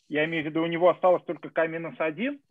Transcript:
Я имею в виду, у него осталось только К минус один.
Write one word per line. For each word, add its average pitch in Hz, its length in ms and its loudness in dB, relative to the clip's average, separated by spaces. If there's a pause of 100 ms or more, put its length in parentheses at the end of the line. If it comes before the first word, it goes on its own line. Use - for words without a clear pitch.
Я 151 160 -2
имею 165 180 -4
в 143 40 -6
виду, 160 140 -2
у 165 60 0
него 170 220 4
осталось 175 360 4
только 151 240 -8
К 165 180 0
минус 165 320 -8
один. 185 400 -4 (120)